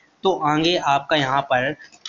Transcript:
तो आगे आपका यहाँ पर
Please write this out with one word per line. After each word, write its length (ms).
तो 80
आगे 300
आपका 380
यहाँ 260
पर 340